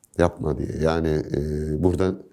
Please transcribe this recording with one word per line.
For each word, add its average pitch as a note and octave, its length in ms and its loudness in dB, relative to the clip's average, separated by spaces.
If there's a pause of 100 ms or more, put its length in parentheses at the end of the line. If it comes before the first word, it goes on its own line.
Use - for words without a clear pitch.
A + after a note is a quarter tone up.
(180)
Yapma D#2+ 400 2
diye. - 240 -6
Yani, D#2+ 420 2 (100)
e, D2+ 500 -2
burada F#2 320 2 (180)